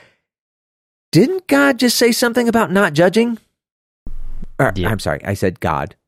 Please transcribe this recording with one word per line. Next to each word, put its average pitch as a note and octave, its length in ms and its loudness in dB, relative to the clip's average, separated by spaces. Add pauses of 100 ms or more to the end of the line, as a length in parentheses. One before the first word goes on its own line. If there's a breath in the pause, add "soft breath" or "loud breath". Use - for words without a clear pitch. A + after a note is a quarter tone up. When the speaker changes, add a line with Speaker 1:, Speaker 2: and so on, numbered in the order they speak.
(1120 soft breath)
Speaker 1:
Didn't E4 360 2
God C#4 320 2
just B3 180 0
say A#3+ 140 4
something A#3 360 0
about A3+ 240 0
not F#3+ 220 2
judging? G#3+ 440 2 (1200)
Or, B2+ 160 0
Speaker 2:
Yeah. G2 140 -2
Speaker 1:
I'm G#2+ 100 -2
sorry, D2+ 240 -4
I G2+ 100 -4
said F#2+ 260 -2
God. D2+ 360 -4 (120)